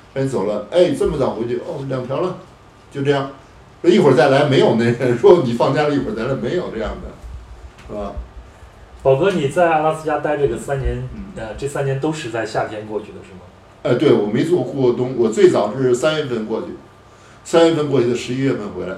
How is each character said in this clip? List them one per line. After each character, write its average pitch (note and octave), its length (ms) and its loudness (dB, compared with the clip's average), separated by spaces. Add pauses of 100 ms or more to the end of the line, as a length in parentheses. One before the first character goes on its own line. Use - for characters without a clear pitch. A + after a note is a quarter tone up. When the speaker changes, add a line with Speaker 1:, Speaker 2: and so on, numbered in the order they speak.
(140)
Speaker 1:
哎， C3+ 120 -2
走 G#2+ 200 -2
了， G#2 260 -4
哎， E3+ 200 4
这 G3 160 0
么 - 100 -2
早 A#2+ 140 0
回 G#2+ 160 -6
去， B2 120 -4
哦， D#3 280 -8
两 C3 180 -6
条 C3+ 140 -4
了， F3+ 180 -4 (540)
就 C#3 100 -8
这 C#3 80 2
样， C#3 220 0 (500)
说 E3 80 4
一 G#3+ 80 6
会 D3+ 120 6
儿 B2 40 6
再 D3 140 6
来， C3+ 220 4
没 C3+ 100 4
有 - 160 4
那 A2+ 80 2
人 A#2+ 340 0
说 F3 280 8
你 A#2 80 0
放 C3+ 200 2
假 D3+ 100 2
了， D3 120 0
一 B2+ 40 0
会 A2+ 120 -4
儿 - 20 -6
再 A2 120 -4
来， C3+ 80 -2
没 A#2+ 220 -4
有 F3+ 140 -2
这 G#2+ 80 -10
样 G2 240 -6
的， F#2+ 80 -14 (760)
是 G#2+ 60 -12
吧？ G2+ 200 -8 (880)
Speaker 2:
宝 C3+ 140 4
哥， F3+ 160 2
你 D#3 160 0
在 E3+ 240 2
阿 D#3 80 2
拉 D#3 160 0
斯 D3+ 100 -12
加 D3+ 140 -2
待 D3+ 160 -2
这 C#3+ 100 2
个 A#2 120 -2
三 C#3 220 -6
年， B2 360 -4
Speaker 1:
嗯。 G#2 80 -12 (140)
Speaker 2:
呃， A2 200 -10
这 C#3 80 -8
三 C#3 200 -4
年 C3+ 120 -2
都 D3+ 140 -2
是 B2 180 -8
在 A2 160 -4
夏 A#2 220 -4
天 G#2+ 180 -10
过 G#2 140 -6
去 F#2 80 -10
的， F#2+ 160 -16
是 - 120 -20
吗？ F2+ 40 -20 (440)
Speaker 1:
呃， C3+ 120 2
对， - 160 4
我 G#2 160 0
没 A2+ 160 -2
做 E3 200 0
过 B2+ 280 0
冬， B2 260 -4
我 A2+ 120 0
最 G3 200 6
早 - 280 0
是 B2+ 180 2
三 D#3 220 0
月 D3+ 80 -4
份 A2+ 200 -4
过 A2 180 -4
去， - 40 -10 (800)
三 E3 240 4
月 D#3+ 40 2
份 D3+ 160 -2
过 C3+ 120 2
去 A#2 80 2
的， A#2+ 60 0
十 B2 180 -6
一 C3 60 -4
月 C3+ 120 2
份 G#2+ 200 -4
回 F2+ 140 -8
来， F2+ 120 -8